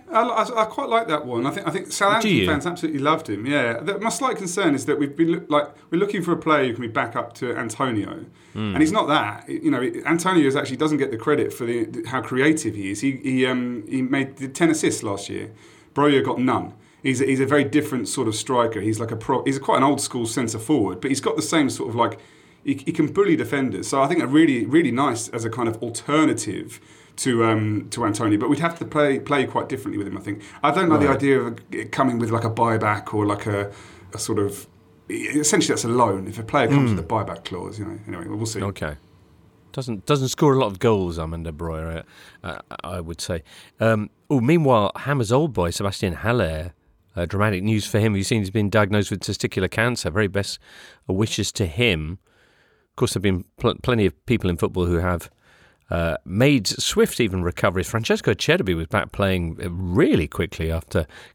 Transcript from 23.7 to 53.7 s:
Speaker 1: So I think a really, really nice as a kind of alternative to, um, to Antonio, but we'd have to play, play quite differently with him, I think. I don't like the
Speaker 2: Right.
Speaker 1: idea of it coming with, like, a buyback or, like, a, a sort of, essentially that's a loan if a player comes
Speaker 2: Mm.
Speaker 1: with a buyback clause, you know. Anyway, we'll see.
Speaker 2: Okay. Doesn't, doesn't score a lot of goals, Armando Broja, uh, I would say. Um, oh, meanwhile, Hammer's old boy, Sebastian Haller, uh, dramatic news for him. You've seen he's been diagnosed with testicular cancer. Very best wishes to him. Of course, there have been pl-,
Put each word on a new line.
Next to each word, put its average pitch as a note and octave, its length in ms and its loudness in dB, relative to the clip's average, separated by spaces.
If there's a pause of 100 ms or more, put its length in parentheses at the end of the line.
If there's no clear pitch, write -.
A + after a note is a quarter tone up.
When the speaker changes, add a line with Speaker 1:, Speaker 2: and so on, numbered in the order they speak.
Speaker 1:
So C#3 140 2
I C#3 40 4
think D#3+ 160 2
a B2 40 -2
really, C3+ 400 4
really C3+ 240 2
nice B2 380 0
as A2+ 160 -6
a A2+ 60 -4
kind A#2 180 -2
of A2 140 -2
alternative A#2+ 1000 -2 (360)
to, A#2 280 2
um, G#2+ 460 0
to A#2+ 160 -4
Antonio, G#2+ 320 2
but A#2+ 100 0
we'd C#3+ 120 2
have E3+ 180 -2
to - 80 -8
play, C#3+ 320 2
play C#3+ 280 0
quite A2+ 220 -4
differently G2+ 300 -6
with G2 80 -6
him, G2 100 -8
I F#2+ 40 -10
think. G#2 220 -8 (200)
I D3 80 4
don't F#3 180 2
like D3+ 120 6
the C#3+ 80 6
Speaker 2:
Right. C3+ 80 4
Speaker 1:
idea C3+ 240 4
of A#2 180 -6 (140)
it A2 200 -8
coming B2+ 260 0
with, A#2 120 -2
like, A2+ 140 0
a A2+ 60 0
buyback A2 640 0
or, G#2 120 2
like, G#2 200 -2
a, G2+ 240 -2 (440)
a G#2+ 40 -10
sort G#2+ 200 -2
of, G2+ 280 -2 (420)
essentially C#3 640 2
that's - 120 0
a A#2 40 0
loan A2+ 380 2
if G2+ 120 -10
a A2+ 40 -8
player B2+ 260 2
comes C#3 220 4
Speaker 2:
Mm. G2+ 60 2
Speaker 1:
with E2 80 -4
a E2 40 -10
buyback G2 360 -4
clause, F#2+ 340 -10
you G#2 60 -8
know. - 140 -10 (100)
Anyway, F#2+ 180 -10
we'll G#2+ 200 -6
see. G#2 140 -8
Speaker 2:
Okay. F2 360 -6 (760)
Doesn't, A#2+ 340 -8
doesn't C3+ 220 2
score C#3+ 260 4
a C3 40 4
lot B2 80 4
of F#2+ 120 -6
goals, F#2+ 400 2
Armando E2 340 -6
Broja, D#2+ 520 -8 (380)
uh, F2+ 160 -10 (240)
I F2+ 180 -8
would E2 200 -10
say. E2+ 220 -4 (360)
Um, A2 320 2 (180)
oh, C3+ 120 2
meanwhile, B2+ 560 4
Hammer's B2+ 340 -2
old C#3 220 4
boy, F2 180 0
Sebastian G2 440 -2
Haller, E2+ 580 -2 (420)
uh, F2 100 -2
dramatic G2 380 0
news G#2+ 240 0
for - 120 0
him. G#2+ 180 4
You've G2 100 0
seen A2+ 140 2
he's F#2+ 100 -4
been G#2 180 0
diagnosed G#2 420 2
with F#2+ 100 -4
testicular G2 500 -2
cancer. A#2 400 0
Very G2+ 180 0
best G2 300 -4 (480)
wishes G2 460 0
to G#2 140 0
him. E2+ 520 0 (720)
Of - 60 -20
course, - 180 0
there - 60 -2
have - 20 -2
been F#2+ 220 2 (140)
pl-, - 240 0